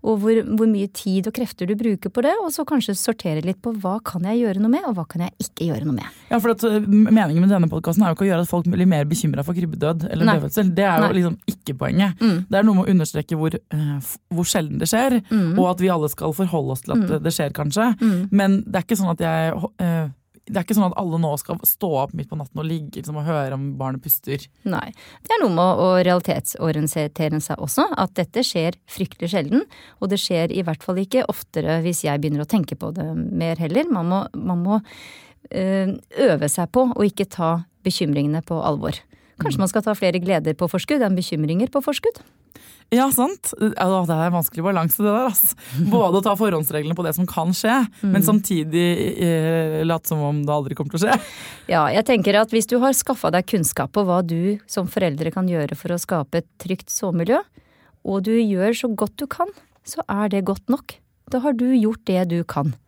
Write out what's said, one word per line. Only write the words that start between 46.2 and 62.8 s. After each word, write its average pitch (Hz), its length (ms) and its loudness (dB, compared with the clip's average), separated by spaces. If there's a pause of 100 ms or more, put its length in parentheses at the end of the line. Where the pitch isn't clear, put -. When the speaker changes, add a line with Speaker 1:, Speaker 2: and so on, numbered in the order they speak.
Speaker 2:
å - 20 -4
ta 202 120 2
forhåndsreglene 160 600 0
på 175 80 -4
det 156 120 -2
som 180 100 0
kan 170 240 -2
skje, 226 380 2 (140)
Speaker 1:
Mm. 202 100 0
Speaker 2:
men 196 100 4
samtidig, 175 960 2
eh, 160 640 2
late 165 240 0
som 160 140 -2
om 147 240 0
det 147 80 0
aldri 143 220 -2
kommer 143 160 -6
til 165 80 -4
å 214 120 2
skje. 254 100 2 (460)
Speaker 1:
Ja, 156 200 4
jeg 196 180 2
tenker 202 340 4
at 220 120 2
hvis 226 160 0
du 247 120 0
har 269 140 4
skaffet - 400 -2
deg 180 140 2
kunnskap 151 440 -2
på 208 140 2
hva 180 200 2
du 175 420 -2
som 185 200 -4
foreldre 160 460 -2
kan 185 140 -2
gjøre 160 280 -2
for 175 140 -10
å 175 100 -2
skape 165 360 -4
et 170 120 -2 (120)
trygt 185 300 -8
sovemiljø, 185 520 0 (640)
og 196 180 -2
du 214 80 -2
gjør 208 400 2
så 233 240 -2
godt 208 220 -4
du 285 100 -6
kan, 349 200 -4 (360)
så - 240 -12
er 208 220 -2
det 196 160 0
godt 196 240 -4
nok. - 260 -4 (340)
Da 254 100 0
har 277 140 0
du 240 200 0
gjort 220 320 2
det 185 240 0
du 170 140 -2
kan. 143 320 -2 (120)